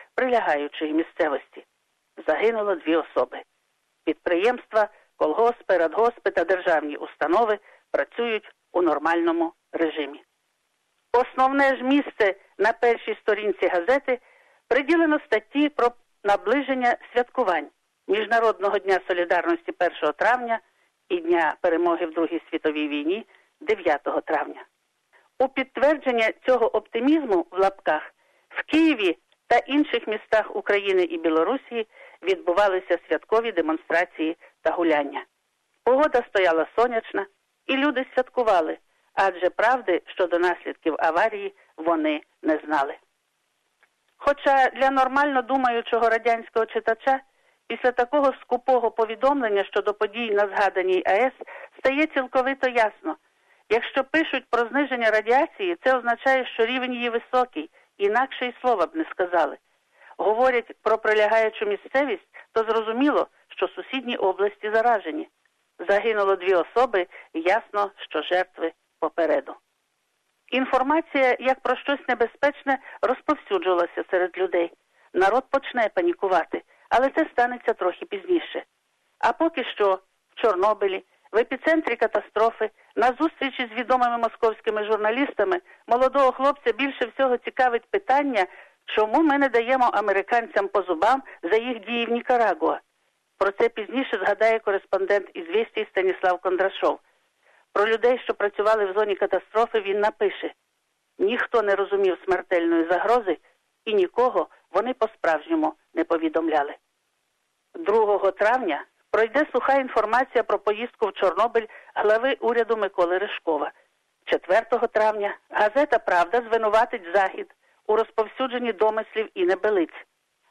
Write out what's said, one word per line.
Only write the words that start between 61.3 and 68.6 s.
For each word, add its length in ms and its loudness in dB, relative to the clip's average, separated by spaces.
місцевість, 640 -2
то 120 0
зрозуміло, 640 0
що 200 -4
сусідні 480 -8
області 580 -2
заражені. 540 0
Загинуло 480 2
дві 180 0
особи, 520 0
ясно, 640 -2
що 260 -8
жертви 500 -4